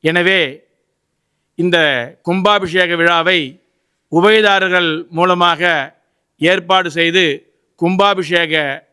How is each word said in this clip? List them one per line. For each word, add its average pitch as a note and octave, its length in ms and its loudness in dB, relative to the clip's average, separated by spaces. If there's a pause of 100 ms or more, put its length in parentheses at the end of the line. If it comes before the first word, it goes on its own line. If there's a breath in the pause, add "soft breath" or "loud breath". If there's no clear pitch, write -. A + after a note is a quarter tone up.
எனவே, E3+ 640 -2 (880)
இந்த F3 220 0 (520)
கும்பாபிஷேக F#3 680 0
விழாவை E3+ 680 0 (480)
உபயதாரர்கள் F#3 960 2
மூலமாக E3+ 880 0 (440)
ஏற்பாடு F3+ 520 0
செய்து E3 640 -2 (280)
கும்பாபிஷேக E3+ 960 0 (120)